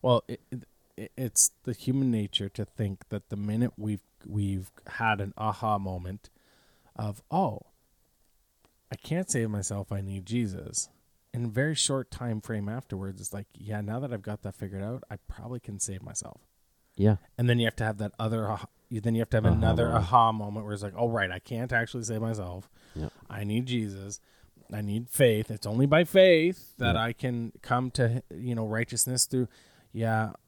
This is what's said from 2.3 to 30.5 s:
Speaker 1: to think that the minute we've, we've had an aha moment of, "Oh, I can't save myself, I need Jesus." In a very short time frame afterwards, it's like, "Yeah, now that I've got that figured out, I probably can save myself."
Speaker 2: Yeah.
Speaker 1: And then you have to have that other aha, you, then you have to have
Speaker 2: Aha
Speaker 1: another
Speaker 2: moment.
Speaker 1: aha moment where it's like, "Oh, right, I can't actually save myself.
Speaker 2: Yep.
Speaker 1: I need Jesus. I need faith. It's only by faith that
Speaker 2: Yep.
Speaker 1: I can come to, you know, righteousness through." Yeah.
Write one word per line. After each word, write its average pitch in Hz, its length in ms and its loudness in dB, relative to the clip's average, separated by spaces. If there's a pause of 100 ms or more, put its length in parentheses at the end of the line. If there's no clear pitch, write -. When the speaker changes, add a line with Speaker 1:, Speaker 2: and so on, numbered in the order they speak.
Speaker 1:
to 107 140 -6
think 98 440 -4
that 104 220 -8
the - 60 -6
minute 107 400 0
we've, 104 280 -4 (200)
we've 98 460 -2 (160)
had 110 340 0
an 98 160 -6
aha 107 420 -2
moment 92 520 -8 (640)
of, 104 260 -6 (120)
"Oh, 170 300 0 (1300)
I - 40 -10
can't 175 320 -4
save 113 220 0
myself, 101 400 -4
I 101 100 -4
need 98 240 -6
Jesus." 104 640 -4 (440)
In 120 140 -2
a - 20 -2
very 135 260 0
short 135 380 -2
time 113 280 -4
frame 104 280 -4
afterwards, 95 520 -8
it's 98 120 -10
like, 101 160 -10 (100)
"Yeah, 104 220 -6
now 107 180 -4
that 131 140 -6
I've 101 100 -6
got 104 200 -8
that 98 120 -8
figured 98 300 -6
out, 117 260 -6
I 104 60 -8 (100)
probably 123 320 -10
can 101 220 -10
save 95 240 -6
myself." - 380 -12 (520)
Speaker 2:
Yeah. 101 220 8 (200)
Speaker 1:
And 120 140 2
then 120 80 6
you 117 60 4
have 113 120 0
to 120 80 -2
have 110 140 -2
that 104 220 -4
other 110 280 0
aha, 107 200 -6 (200)
you, 113 120 -4
then 113 160 2
you 117 60 2
have - 80 -2
to 117 80 4
have 107 80 4
Speaker 2:
Aha 110 80 8
Speaker 1:
another 113 340 4
Speaker 2:
moment. 113 160 4
Speaker 1:
aha 117 260 6
moment 104 340 -4
where 104 100 -4
it's 101 100 -6
like, 95 120 -6
"Oh, 117 120 2
right, 101 240 2
I 90 80 -6
can't 120 320 -6
actually 117 320 -2
save 110 160 -4
myself. 98 500 -4 (240)
Speaker 2:
Yep. - 180 -6 (160)
Speaker 1:
I 104 140 -8
need 110 240 0
Jesus. 104 540 -4 (520)
I 107 80 -6
need 104 300 -4
faith. 110 400 4
It's 107 160 -8
only 117 200 2
by 156 180 6
faith 180 760 6
that 117 160 4
Speaker 2:
Yep. 113 80 2
Speaker 1:
I 117 120 -2
can 120 380 -4 (100)
come 127 300 0
to, 120 300 2 (100)
you 120 220 -4
know, 113 120 0
righteousness 117 600 0
through." 127 220 0 (440)
Yeah. 110 420 0 (140)